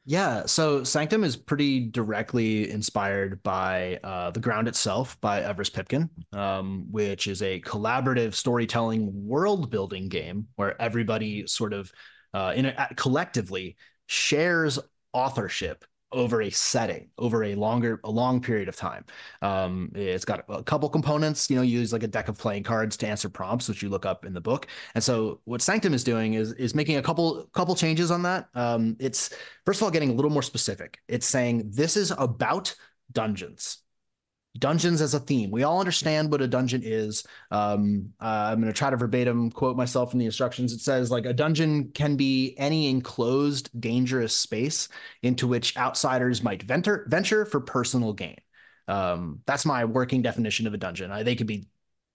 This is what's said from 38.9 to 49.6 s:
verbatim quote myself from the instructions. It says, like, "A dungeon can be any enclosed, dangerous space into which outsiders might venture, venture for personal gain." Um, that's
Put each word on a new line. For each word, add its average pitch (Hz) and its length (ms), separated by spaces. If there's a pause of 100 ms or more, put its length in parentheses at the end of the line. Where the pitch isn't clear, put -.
verbatim 120 540
quote 127 260
myself 127 320
from 127 80
the 120 80
instructions. 120 480
It 117 80
says, 127 300
like, 120 160
"A 123 60
dungeon 151 600
can 147 220
be 131 420
any 147 320
enclosed, 131 800 (100)
dangerous 120 560
space 127 540 (320)
into 123 260
which 120 300
outsiders 123 640
might 101 220
venture, 175 460
venture 196 360
for 147 160
personal 120 500
gain." 90 260 (500)
Um, 90 580
that's - 220